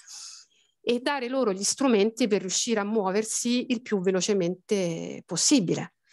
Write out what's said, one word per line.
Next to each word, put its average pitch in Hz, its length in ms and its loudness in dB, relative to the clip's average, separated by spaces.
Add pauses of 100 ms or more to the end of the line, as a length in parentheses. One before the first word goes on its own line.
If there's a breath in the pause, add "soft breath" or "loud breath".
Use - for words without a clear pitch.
(800 loud breath)
e 240 200 0
dare 262 280 -2
loro 254 240 0
gli 190 120 -4
strumenti 233 640 2
per 202 140 2
riuscire 202 400 -2
a 202 40 -2
muoversi 214 840 0
il 240 120 -2
più 208 180 -2
velocemente 180 1300 -2
possibile. 170 680 2 (160 soft breath)